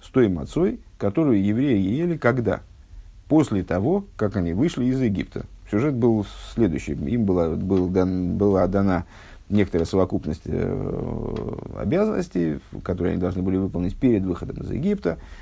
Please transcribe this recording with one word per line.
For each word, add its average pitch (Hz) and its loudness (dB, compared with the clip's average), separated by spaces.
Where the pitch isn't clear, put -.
с - -20
той 120 4
мацой, 147 -2
которую 101 2
евреи 113 2
ели 147 0
когда? 120 2
После 135 4
того, 131 0
как 104 0
они 85 0
вышли 123 0
из 131 0
Египта. 98 -2
Сюжет 131 2
был 113 4
следующий. 80 0
Им 95 -2
была, 90 2
был 92 0
дан, 90 0
была 95 4
дана 95 2
некоторая 92 2
совокупность, 90 0
э, 50 -4
обязанностей, 185 -2
которые 90 -2
они 87 -2
должны 90 -2
были 92 0
выполнить 92 -2
перед 113 2
выходом - -4
из 90 -8
Египта. 180 -2